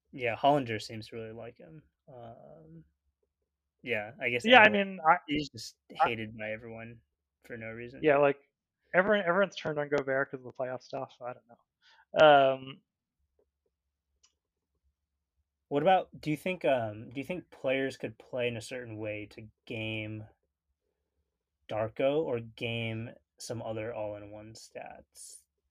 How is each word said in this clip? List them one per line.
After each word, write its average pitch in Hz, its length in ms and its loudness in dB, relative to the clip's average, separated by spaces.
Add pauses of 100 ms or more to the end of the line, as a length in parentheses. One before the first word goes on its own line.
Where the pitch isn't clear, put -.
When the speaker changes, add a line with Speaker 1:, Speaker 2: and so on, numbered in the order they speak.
(140)
Speaker 1:
Yeah, 120 220 -2
Hollinger 131 460 2
seems 110 260 -12
to - 80 -16
really 113 160 -10
like 113 260 -16
him. 160 260 -20 (240)
Um, 156 760 -20 (1000)
yeah, 110 280 -4 (100)
I 127 80 0
guess 120 140 0
Speaker 2:
Yeah, 240 180 10
I 214 80 10
Speaker 1:
everyone, - 0 -
Speaker 2:
mean, 196 380 -2
I, 170 100 8 (100)
Speaker 1:
he's 147 220 -4
just - 260 -16 (240)
Speaker 2:
I 120 80 4
Speaker 1:
hated 113 300 -6
by 107 140 -8
everyone 113 480 -14 (460)
for 123 120 -14
no 113 100 -10
reason. 120 340 -12
Speaker 2:
Yeah, 147 160 6
like, 143 200 4 (560)
everyone, 202 320 4
everyone's 175 300 2
turned 151 240 -6
on 147 100 -4
Gobert 135 420 0
'cause 135 80 -12
of 127 60 -18
the 120 80 -14
playoff 127 280 -8
stuff. 135 400 -10
I 123 120 -10
don't 123 140 -20
know. - 800 0 (280)
Um, 131 280 -10 (3000)
Speaker 1:
What 143 140 0
about, 185 260 4 (100)
do 151 120 -6
you 151 40 0
think, 180 300 -6
um, 120 460 -2
do 135 100 -10
you - 20 -8
think 180 260 -10
players 135 460 -2
could - 220 -10
play 123 320 -4
in 117 80 -8
a 107 40 -10
certain 120 360 -12
way 107 340 -8
to 110 160 -18 (180)
game 110 600 -8 (1400)
Darko 127 560 0
or 123 160 -4
game 117 680 -6 (260)
some 113 240 -10
other 113 340 -8
all-in-one 104 580 -10
stats - 880 -20 (280)